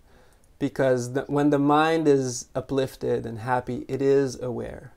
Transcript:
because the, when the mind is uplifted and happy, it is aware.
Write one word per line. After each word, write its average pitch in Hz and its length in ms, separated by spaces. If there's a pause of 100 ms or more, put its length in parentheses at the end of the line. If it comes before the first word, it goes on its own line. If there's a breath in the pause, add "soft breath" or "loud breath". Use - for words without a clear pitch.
(580 soft breath)
because 127 540
the, 135 100
when 143 280
the 143 80
mind 151 500
is 131 460
uplifted 127 720
and 113 140
happy, 123 500
it 131 140
is 139 400
aware. 117 540